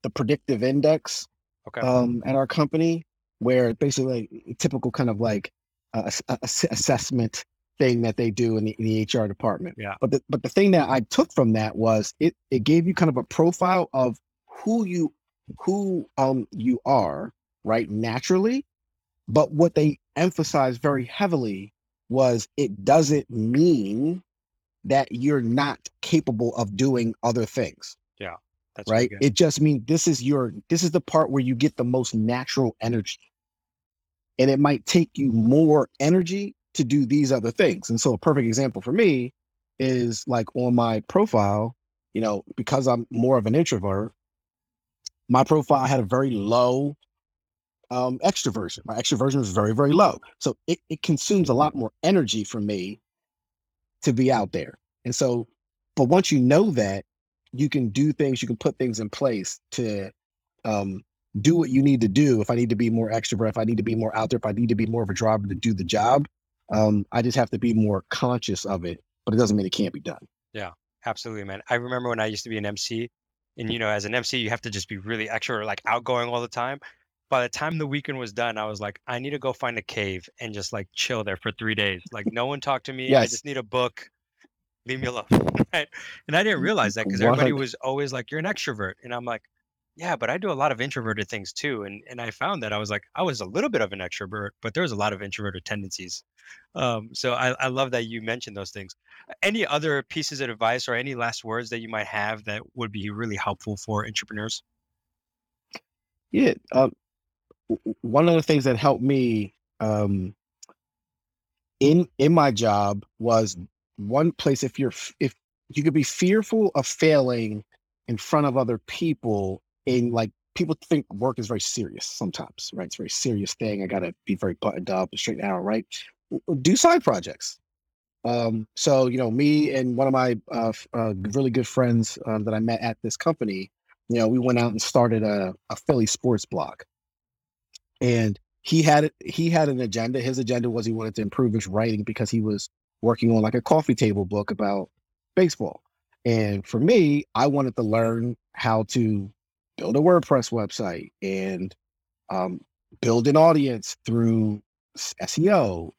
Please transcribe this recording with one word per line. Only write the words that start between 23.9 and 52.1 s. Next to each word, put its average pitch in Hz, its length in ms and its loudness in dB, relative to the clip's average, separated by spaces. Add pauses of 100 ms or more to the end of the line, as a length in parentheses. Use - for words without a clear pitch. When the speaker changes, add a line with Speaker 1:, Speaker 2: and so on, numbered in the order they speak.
Speaker 1:
that 135 280 0
you're 135 300 0
not 127 380 0 (220)
capable 120 540 0
of 104 200 -4
doing 120 380 2 (100)
other 120 220 0
things. - 500 -6 (240)
Speaker 2:
Yeah, 90 160 -10 (400)
that's 104 160 -10
really 113 120 4
Speaker 1:
Right? 123 80 -2
Speaker 2:
good. 104 140 0
Speaker 1:
It 131 80 4
just 151 280 2
means 147 240 2
this 160 220 2
is 135 160 0
your, 131 300 0 (160)
this 165 140 0
is 165 80 2
the 156 100 2
part 156 280 2
where 135 120 0
you 127 140 0
get 147 220 0
the 131 60 0
most 123 300 -2
natural 120 680 0
energy. 113 380 -2 (1200)
And 131 120 6
it 135 100 4
might 143 260 2
take 170 280 4
you 135 180 0
more 139 580 6 (100)
energy 185 560 0 (180)
to - 100 0
do 131 220 2
these 135 260 2
other 117 200 0
things. 117 380 0
And 117 120 -2
so 131 120 2
a 107 40 -2
perfect 139 300 2
example 113 340 -2
for 123 100 -6
me 151 420 2 (460)
is, 127 480 0
like, 117 280 0
on 123 180 2
my 117 280 2
profile, 110 720 2 (380)
you 110 80 -2
know, 107 220 -2 (120)
because 135 320 0
I'm 120 240 2
more 127 260 2
of 107 80 0
an 110 100 2
introvert, 104 580 0 (1160)
my 127 140 6
profile 143 420 4
had 135 140 2
a 120 40 2
very 127 280 0
low, 123 640 0 (960)
um, 127 280 -2
extroversion. 113 680 -2
My 110 100 -8
extroversion 127 400 0
was 113 160 0
very, 107 240 2
very 143 160 4
low. 175 280 4 (200)
So - 260 -2
it, 175 140 -2 (100)
it 156 140 -8
consumes 170 460 2
a 127 40 6
lot 147 220 2
more 117 160 -6 (120)
energy 151 400 2